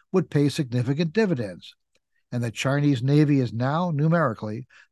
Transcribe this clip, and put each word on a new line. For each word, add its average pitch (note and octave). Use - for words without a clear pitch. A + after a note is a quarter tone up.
would F#3
pay C#3+
significant C3+
dividends. B2+
And A#2+
the A#2
Chinese C#3
Navy C#3+
is A#2+
now, C#3+
numerically, C#3